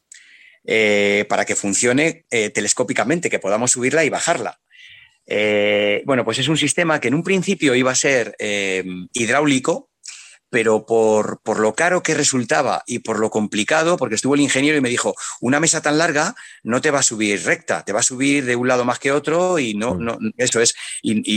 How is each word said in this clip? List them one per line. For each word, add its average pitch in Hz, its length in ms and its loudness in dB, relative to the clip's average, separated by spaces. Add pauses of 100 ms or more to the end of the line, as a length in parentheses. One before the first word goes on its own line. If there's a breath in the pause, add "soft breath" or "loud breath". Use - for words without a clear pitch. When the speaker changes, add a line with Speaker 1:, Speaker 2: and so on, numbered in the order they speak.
(640 loud breath)
Speaker 1:
eh, 104 640 2
para 101 180 0
que 104 100 -4
funcione, 120 720 0
eh, 107 220 0
telescópicamente, 117 760 -2
que 101 100 -2
podamos 107 320 0
subirla 131 320 2
y 139 60 2
bajarla. 101 500 -2 (640 loud breath)
Eh, 104 800 2
bueno, 127 200 2
pues 110 140 -2
es 135 80 -2
un 156 100 2
sistema 151 420 0
que 123 80 -2
en 123 80 2
un 165 80 0
principio 180 500 0
iba 127 180 2
a 127 40 0
ser, 127 440 0
eh, 98 440 -2 (300)
hidráulico, 135 760 0 (600 loud breath)
pero 110 360 2
por, 110 580 2
por 104 180 -2
lo 107 140 2
caro 175 280 0
que 160 100 0
resultaba 135 720 0
y 120 140 -6
por 107 200 -4
lo 110 100 0
complicado, 135 680 0
porque 120 200 -4
estuvo 131 200 0
el 143 60 2
ingeniero 143 360 2
y 143 40 0
me 127 80 0
dijo, 120 260 -2 (240 loud breath)
"Una 135 220 0
mesa 160 200 0
tan 151 160 0
larga 165 380 0 (260 loud breath)
no 120 200 -2
te 151 100 0
va 139 80 2
a 135 40 -2
subir 104 420 0
recta, 110 400 -2
te 101 80 -6
va 107 80 0
a - 20 0
subir 139 400 0
de 123 140 0
un 123 100 0
lado 123 160 2
más 120 160 -2
que 139 140 0
otro 165 460 0
y 117 160 -2
no, 110 200 -2
Speaker 2:
Mm. 104 80 -6
Speaker 1:
no, 117 140 -4 (180)
eso 123 240 0
es, 117 160 2 (260 loud breath)
y, 110 200 0 (160)